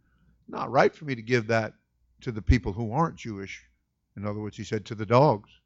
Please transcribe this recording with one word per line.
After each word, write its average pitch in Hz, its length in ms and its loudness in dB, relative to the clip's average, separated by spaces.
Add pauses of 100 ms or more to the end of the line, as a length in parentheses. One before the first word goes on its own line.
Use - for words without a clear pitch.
(460)
"Not - 240 -8
right 143 240 4
for - 100 -18
me 139 100 -4
to 113 80 -8
give 113 260 0
that 113 260 0 (480)
to 127 100 -6
the 107 100 -8
people 117 300 4
who 110 200 -6
aren't 151 240 0
Jewish." 101 500 -12 (500)
In 101 100 -10
other 104 140 -6
words, 104 160 -10
he 107 80 -10
said, 104 220 -4
"To 120 80 -8
the 107 120 -6
dogs." 120 440 4 (160)